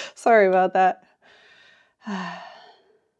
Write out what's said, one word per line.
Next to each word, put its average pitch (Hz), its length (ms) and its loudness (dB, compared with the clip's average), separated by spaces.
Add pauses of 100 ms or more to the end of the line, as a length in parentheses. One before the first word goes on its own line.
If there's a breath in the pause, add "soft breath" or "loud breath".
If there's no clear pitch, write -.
(140 loud breath)
Sorry 220 320 2
about 185 260 0
that. 185 320 0 (1000 loud breath)
<sighs> 185 380 -12 (760 loud breath)